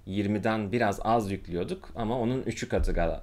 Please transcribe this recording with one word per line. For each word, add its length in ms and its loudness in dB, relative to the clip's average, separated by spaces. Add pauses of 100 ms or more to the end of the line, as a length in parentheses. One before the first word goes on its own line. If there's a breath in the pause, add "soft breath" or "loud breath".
yirmiden 640 0
biraz 300 2
az 280 2
yüklüyorduk 640 -4
ama 220 -2
onun 240 0
üçü 260 -4
katı 260 2
kadar, 280 2